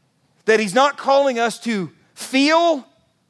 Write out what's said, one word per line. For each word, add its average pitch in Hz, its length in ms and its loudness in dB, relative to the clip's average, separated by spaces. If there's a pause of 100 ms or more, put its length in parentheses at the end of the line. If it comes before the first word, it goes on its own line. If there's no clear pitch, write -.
(440)
that 214 140 2
he's 208 160 -4
not 269 240 2
calling 277 400 0
us 233 220 -4
to 202 320 -6 (220)
feel 311 680 0 (460)